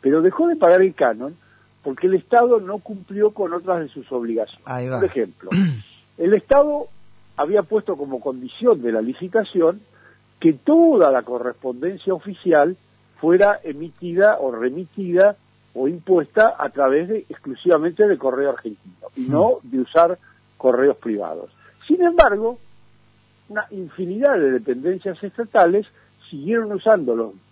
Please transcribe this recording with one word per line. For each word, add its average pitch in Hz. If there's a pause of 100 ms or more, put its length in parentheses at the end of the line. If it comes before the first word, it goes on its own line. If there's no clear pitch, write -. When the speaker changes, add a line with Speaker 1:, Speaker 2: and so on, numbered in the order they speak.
Speaker 1:
pero 147
dejó 185
de 339
pagar 185
el 190
canon 127 (480)
porque 135
el 190
Estado 233
no 196
cumplió 202
con 196
otras 175
de 151
sus 131
obligaciones. 117
Speaker 2:
Ahí 127
va. 131
Speaker 1:
Por -
ejemplo, -
<clears throat> 170
el 175
Estado 285 (480)
había 185
puesto 196
como 135
condición 135
de 117
la 110
licitación 175 (580)
que 165
toda 285
la 127
correspondencia 127
oficial 170 (440)
fuera 190
emitida 170
o 131
remitida 175 (380)
o 131
impuesta 175
a 143
través 139
de, 220 (100)
exclusivamente 165
de 196
Correo 135
Argentino, 101
y 135
Speaker 2:
Hmm. 127
Speaker 1:
no 190
de 127
usar 170 (380)
correos 131
privados. 92 (360)
Sin 359
embargo, 247 (920)
una 208
infinidad 190
de 143
dependencias 135
estatales 202 (420)
siguieron 208
usando 185
los 113 (200)